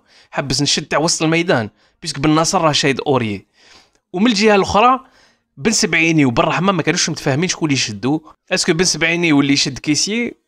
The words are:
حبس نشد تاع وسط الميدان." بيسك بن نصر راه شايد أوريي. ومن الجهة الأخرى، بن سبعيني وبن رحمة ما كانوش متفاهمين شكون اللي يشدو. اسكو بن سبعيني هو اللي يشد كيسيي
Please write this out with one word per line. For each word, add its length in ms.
حبس 300
نشد 240
تاع 140
وسط 240
الميدان." 460
بيسك 180
بن 100
نصر 320
راه 100
شايد 300
أوريي. 440
ومن 140
الجهة 280
الأخرى، 440
بن 140
سبعيني 540
وبن 180
رحمة 280
ما 100
كانوش 280
متفاهمين 400
شكون 200
اللي 120
يشدو. 400
اسكو 220
بن 100
سبعيني 480
هو 100
اللي 120
يشد 260
كيسيي 540